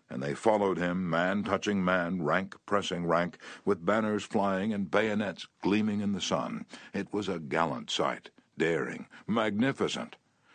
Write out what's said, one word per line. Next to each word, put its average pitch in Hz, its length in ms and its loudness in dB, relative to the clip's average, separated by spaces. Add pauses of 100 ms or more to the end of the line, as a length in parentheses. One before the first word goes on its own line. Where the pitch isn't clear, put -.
(100)
and - 120 -6
they 71 120 -4
followed 101 420 4
him, 90 320 0
man 90 360 2
touching 98 400 0
man, 90 380 0
rank 90 340 0 (100)
pressing 90 400 -2
rank, 85 320 2 (260)
with 92 200 0
banners 107 400 0
flying 101 480 0
and 98 180 -2
bayonets 104 560 0 (160)
gleaming 104 380 2
in 101 120 0
the 90 80 -2
sun. 58 460 -2 (260)
It 98 200 -4
was 98 160 -2
a 90 100 -2
gallant 73 520 0
sight, - 400 -2 (280)
daring, 76 480 0 (200)
magnificent. 107 920 0 (380)